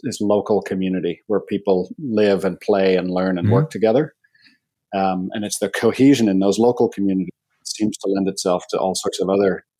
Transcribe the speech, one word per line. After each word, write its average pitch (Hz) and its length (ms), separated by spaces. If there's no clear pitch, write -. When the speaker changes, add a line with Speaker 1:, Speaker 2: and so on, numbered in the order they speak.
Speaker 1:
is 110 160
local 101 400
community 92 680
where 101 140
people 101 580
live 104 460
and 90 160
play 95 340
and 90 160
learn 92 260
and 87 100
Speaker 2:
Mm-hmm. 107 60
Speaker 1:
work 147 160
together. 110 460
Um, 92 380
and 104 100
it's - 160
the 101 80
cohesion 117 640
in 95 100
those 98 180
local 117 300
communities 95 460
that - 80
seems 107 300
to 98 140
lend 98 180
itself 92 400
to - 80
all 92 180
sorts - 240
of 92 80
other 98 380